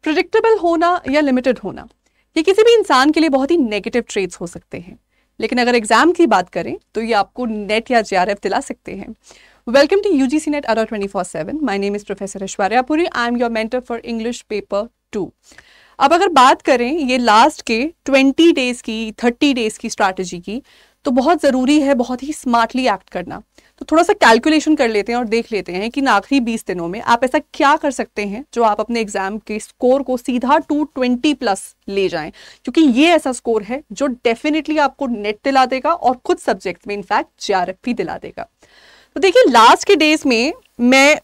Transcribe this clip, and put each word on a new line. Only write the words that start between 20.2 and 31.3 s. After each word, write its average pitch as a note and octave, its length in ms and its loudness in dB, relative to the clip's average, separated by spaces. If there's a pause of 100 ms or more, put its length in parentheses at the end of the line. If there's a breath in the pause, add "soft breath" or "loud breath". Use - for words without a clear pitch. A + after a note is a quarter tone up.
की, G#3 240 -10 (420 soft breath)
तो C#4 60 0
बहुत C#4 300 2
ज़रूरी C4 400 2
है C#4 120 2
बहुत B3 300 -2
ही D4+ 100 -8
स्मार्टली A#3+ 540 -2
एक्ट G3 220 -4
करना। F3 320 -10 (380 soft breath)
तो - 120 -12
थोड़ा E4 120 4
सा G#4 100 2
कैलकुलेशन D4+ 640 2
कर B3+ 140 0
लेते G#3+ 220 -2
हैं A#3+ 80 -2
और B3 60 -4
देख A3+ 260 -4
लेते F3+ 200 -6
हैं G3+ 200 -6
कि C#4+ 100 -6
इन C4+ 60 0
आखिरी A3+ 320 2
बीस A3+ 280 -4
दिनों F3 200 -6
में G3+ 140 -10
आप A#3+ 220 0
ऐसा C4 160 0 (140)
क्या C#4 220 2
कर D#4 160 -2
सकते - 340 -8
हैं G#3 280 -10
जो A#3 100 0
आप G#3+ 160 2
अपने A3+ 220 -4
एग्जाम G3+ 360 -6
के G#3+ 220 -10
स्कोर C4 440 0
को B3+ 140 -4
सीधा B3+ 400 0
टू D4+ 260 -2
ट्वेंटी B3+ 500 -2